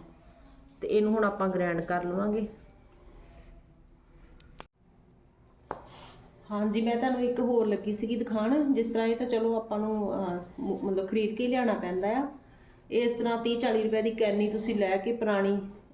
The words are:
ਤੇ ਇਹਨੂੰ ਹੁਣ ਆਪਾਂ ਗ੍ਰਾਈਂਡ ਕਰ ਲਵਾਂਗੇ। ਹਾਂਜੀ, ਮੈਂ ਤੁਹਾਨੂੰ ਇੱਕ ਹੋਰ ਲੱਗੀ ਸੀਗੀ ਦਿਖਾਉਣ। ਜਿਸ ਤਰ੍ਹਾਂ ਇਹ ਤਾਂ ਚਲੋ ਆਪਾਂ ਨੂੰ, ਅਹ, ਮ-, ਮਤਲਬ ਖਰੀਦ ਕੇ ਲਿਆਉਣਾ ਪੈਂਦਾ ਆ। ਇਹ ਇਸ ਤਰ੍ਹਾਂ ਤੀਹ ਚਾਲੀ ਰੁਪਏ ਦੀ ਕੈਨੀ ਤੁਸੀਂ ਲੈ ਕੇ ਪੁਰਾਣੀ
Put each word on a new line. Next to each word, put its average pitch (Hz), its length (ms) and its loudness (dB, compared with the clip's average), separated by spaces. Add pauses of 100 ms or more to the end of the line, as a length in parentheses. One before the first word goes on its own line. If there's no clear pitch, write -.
(800)
ਤੇ - 60 -6
ਇਹਨੂੰ 214 260 4
ਹੁਣ 220 100 4
ਆਪਾਂ 196 260 0
ਗ੍ਰਾਈਂਡ 175 320 0
ਕਰ 175 220 -2
ਲਵਾਂਗੇ। 208 440 -2 (4000)
ਹਾਂਜੀ, 214 300 0
ਮੈਂ 233 140 2
ਤੁਹਾਨੂੰ 247 260 0
ਇੱਕ 247 180 0
ਹੋਰ 233 280 2
ਲੱਗੀ 208 260 0
ਸੀਗੀ 226 220 -2
ਦਿਖਾਉਣ। 233 580 2
ਜਿਸ 226 180 2
ਤਰ੍ਹਾਂ 226 160 2
ਇਹ 226 80 2
ਤਾਂ 240 100 -2
ਚਲੋ 226 300 2
ਆਪਾਂ 214 240 -2
ਨੂੰ, 214 340 -2
ਅਹ, 180 260 -2 (200)
ਮ-, 196 240 -2
ਮਤਲਬ 190 240 0
ਖਰੀਦ 214 280 0
ਕੇ 247 120 0
ਲਿਆਉਣਾ 240 260 2
ਪੈਂਦਾ 185 340 -2
ਆ। 262 200 0 (640)
ਇਹ 226 120 4
ਇਸ 233 80 2
ਤਰ੍ਹਾਂ 233 260 0
ਤੀਹ 233 220 0
ਚਾਲੀ 220 240 2
ਰੁਪਏ 220 180 2
ਦੀ 226 100 0
ਕੈਨੀ 208 400 2
ਤੁਸੀਂ 214 240 -2
ਲੈ 196 220 2
ਕੇ 233 160 -2
ਪੁਰਾਣੀ 202 480 2 (320)